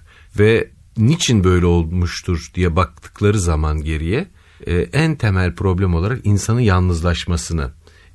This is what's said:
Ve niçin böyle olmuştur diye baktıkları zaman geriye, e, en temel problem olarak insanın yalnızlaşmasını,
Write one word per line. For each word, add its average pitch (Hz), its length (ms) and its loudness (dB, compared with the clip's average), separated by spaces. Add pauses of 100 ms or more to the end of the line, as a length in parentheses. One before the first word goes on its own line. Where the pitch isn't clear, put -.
(400)
Ve 107 300 2 (280)
niçin 117 460 2
böyle 90 220 4
olmuştur 87 880 -2
diye 90 200 0
baktıkları 101 640 -2
zaman 78 440 -2
geriye, 80 440 -4 (400)
e, 87 100 0
en 156 380 0
temel 92 400 0
problem 92 400 0
olarak 104 280 -2
insanın 104 360 0
yalnızlaşmasını, 87 1120 0 (440)